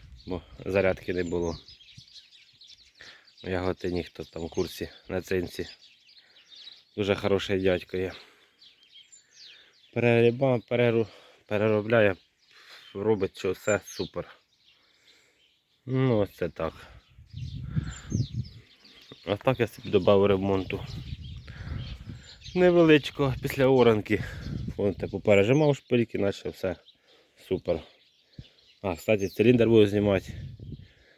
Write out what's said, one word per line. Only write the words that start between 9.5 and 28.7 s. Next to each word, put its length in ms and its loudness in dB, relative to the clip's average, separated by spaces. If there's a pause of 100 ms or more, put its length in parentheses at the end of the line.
Перериба-, 760 2
переру-, 380 2 (380)
переробляє 680 2 (880)
робить, 340 0
що 140 -2
все 340 -2
супер. 420 -10 (1600)
Ну, 320 2
ось 180 -2
це 140 -4
так. 240 -6 (2500)
А 100 -2
так 240 -2
я 80 0
собі 220 -14
додав 360 4
ремонту. 600 0 (1700)
Невеличко 840 4
після 240 0
оранки. 580 4 (540)
Вон, 160 0
типу, 260 -8
пережимав 560 4
шпильки, 420 -2
наче 320 -4
все 260 -6 (720)
супер. 320 -4 (1040)